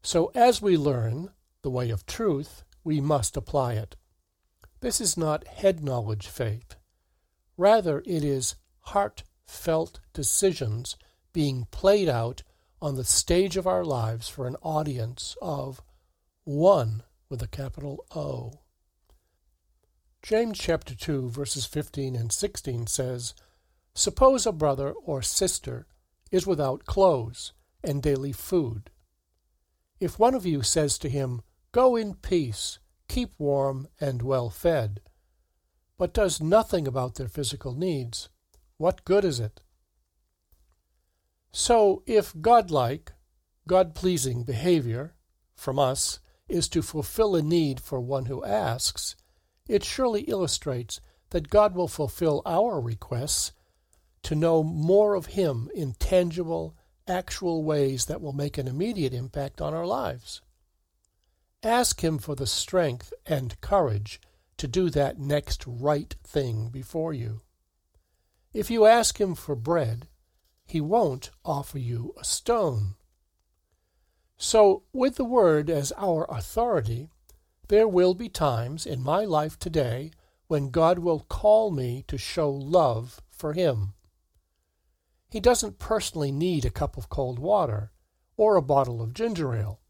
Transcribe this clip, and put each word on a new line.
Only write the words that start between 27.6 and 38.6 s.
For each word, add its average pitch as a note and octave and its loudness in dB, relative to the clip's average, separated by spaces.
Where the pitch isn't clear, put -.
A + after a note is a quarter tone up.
and C#3+ -2
daily C#3 0
food. A#2 -4
If E3+ -4
one A#3+ 6
of G3+ -4
you D3+ 0
says D3 0
to D3+ -6
him, C3 -4
'Go B3 4
in G#3+ -4
peace, - -4
keep A#3+ -4
warm C#3 0
and B2+ -2
well B2+ 0
fed,' A2+ 0
but - -2
does F#3+ 2
nothing E3+ 2
about B2+ -4
their B2+ -8
physical C3+ -6
needs, C#3 -6